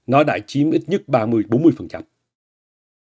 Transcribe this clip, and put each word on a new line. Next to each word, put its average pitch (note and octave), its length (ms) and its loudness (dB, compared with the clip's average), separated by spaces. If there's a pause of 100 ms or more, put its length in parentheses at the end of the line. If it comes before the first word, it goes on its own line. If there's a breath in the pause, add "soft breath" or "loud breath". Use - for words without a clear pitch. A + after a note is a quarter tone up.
nó C3+ 160 4
đã A2+ 160 -2
chiếm C#3+ 320 -2
ít E3+ 160 -2
nhất G3 200 -4
ba A#2+ 180 0
mươi, A2+ 220 0
bốn A#2+ 160 0
mươi D3+ 140 6
phần F2 100 -14
trăm. F2 160 -14 (1080)